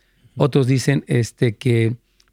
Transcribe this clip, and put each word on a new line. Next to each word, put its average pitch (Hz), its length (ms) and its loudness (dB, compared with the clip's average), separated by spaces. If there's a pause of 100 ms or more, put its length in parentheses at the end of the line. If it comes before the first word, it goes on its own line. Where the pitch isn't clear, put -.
(360)
Otros 139 300 2
dicen, 135 420 0
este, 120 480 -2
que, 117 400 0 (360)